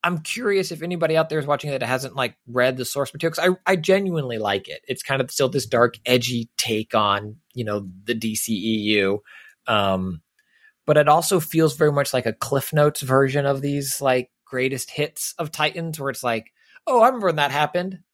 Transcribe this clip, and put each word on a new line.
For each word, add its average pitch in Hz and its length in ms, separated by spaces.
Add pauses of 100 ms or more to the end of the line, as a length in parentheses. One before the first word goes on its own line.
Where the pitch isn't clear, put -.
I'm 175 160
curious 196 520
if 151 120
anybody 165 340
out 160 120
there 156 100
is 139 60
watching 147 260
that 131 120
hasn't, 123 320
like, 123 200 (120)
read 127 300
the 123 80
source 139 280
material, 156 220
'cause 175 140 (160)
I, 185 60
I 190 40
genuinely 170 600
like 101 320
it. - 180
It's 156 160
kind 139 180
of - 100
still 135 180
this 123 160
dark, 120 400
edgy 120 500
take 110 400
on, 104 420 (160)
you 123 120
know, 104 220 (180)
the 120 80
D 110 220
C 113 180
E 107 240 (220)
U. 98 220 (460)
Um, 95 540 (640)
but 151 120
it 147 120
also 165 320
feels 156 340
very 151 160
much 143 220
like 123 120
a 113 80
Cliff - 400
Notes 147 280
version 135 440
of 139 160
these, 143 380
like, 127 320 (140)
greatest 131 460
hits - 460
of 156 140
Titans, 156 480
where 139 100
it's - 140
like, 117 300 (320)
"Oh, 254 160
I 226 60
remember 240 200
when 160 80
that 143 160
happened." 170 480 (140)